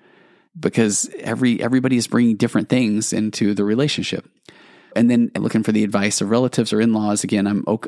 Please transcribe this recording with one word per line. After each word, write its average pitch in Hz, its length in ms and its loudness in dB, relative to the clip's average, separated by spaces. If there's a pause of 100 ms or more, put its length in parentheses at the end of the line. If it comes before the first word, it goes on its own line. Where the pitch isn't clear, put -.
(580)
because 104 600 0
every, 117 420 0
everybody 127 380 0
is 113 80 -2
bringing 117 300 2
different 110 340 0
things 113 420 0
into 107 400 -2
the 101 120 -2
relationship. 110 640 -2 (680)
And 117 160 4
then 120 260 4
looking 110 260 0
for 110 100 0
the 107 120 2
advice 101 360 0
of 101 100 -2
relatives 120 420 0
or 107 80 2
in-laws. 107 440 0
Again, 104 220 0
I'm 101 200 -2
o-, 110 220 -2